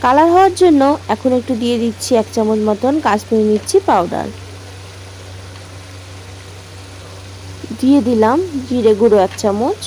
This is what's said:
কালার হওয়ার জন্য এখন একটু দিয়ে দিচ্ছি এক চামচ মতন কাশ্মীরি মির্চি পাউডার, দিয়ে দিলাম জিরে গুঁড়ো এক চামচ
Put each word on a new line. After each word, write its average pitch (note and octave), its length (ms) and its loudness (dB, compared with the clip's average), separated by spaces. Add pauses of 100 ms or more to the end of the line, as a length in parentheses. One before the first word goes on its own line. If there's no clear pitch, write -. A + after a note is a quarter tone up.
কালার C#4 300 6
হওয়ার F#4 280 6
জন্য D#4+ 200 6 (320)
এখন B3+ 260 0
একটু B3 220 -4
দিয়ে A#3+ 220 0
দিচ্ছি A#3 280 -4 (100)
এক G#3+ 140 -4
চামচ A3 240 0 (100)
মতন A3+ 240 0 (120)
কাশ্মীরি G#3+ 460 0
মির্চি G#3 260 0 (100)
পাউডার, F#3 400 0 (3500)
দিয়ে C#4 260 4
দিলাম A#3 300 2 (300)
জিরে A3+ 320 2
গুঁড়ো G#3+ 260 4
এক F#3+ 160 -6
চামচ A3+ 440 -2